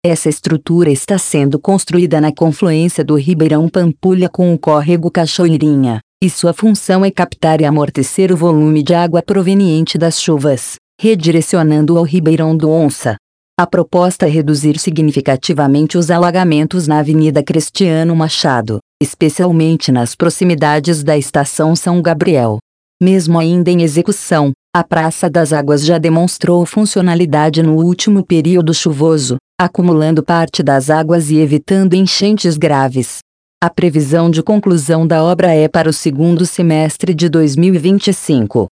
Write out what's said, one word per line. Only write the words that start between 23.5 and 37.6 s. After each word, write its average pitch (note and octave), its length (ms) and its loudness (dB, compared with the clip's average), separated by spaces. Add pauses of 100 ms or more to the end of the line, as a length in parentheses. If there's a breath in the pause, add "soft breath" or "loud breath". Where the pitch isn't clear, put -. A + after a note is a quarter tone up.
em F3 140 2
execução, D#3+ 680 0 (220)
a E3+ 100 0
Praça E3 460 -2
das D#3 240 0
Águas D3 320 0
já E3 140 2
demonstrou E3+ 680 0
funcionalidade E3+ 960 0
no D#3 140 2
último F3+ 500 0
período E3 480 0
chuvoso, D3 640 -2 (220)
acumulando D#3+ 640 2
parte E3 400 -2
das C#3 260 0
águas D#3 400 0
e D#3 80 2
evitando D#3+ 560 2
enchentes F#3+ 640 0
graves. C3+ 640 -2 (420)
A E3+ 80 0
previsão E3 600 0
de D#3+ 100 0
conclusão E3 640 0
da D#3+ 180 0
obra F3 300 2
é D#3 140 2
para D#3+ 200 0
o D#3 60 0
segundo E3 540 0
semestre D#3+ 680 -2
de D#3+ 160 0
dois D3+ 260 2
mil F3+ 200 2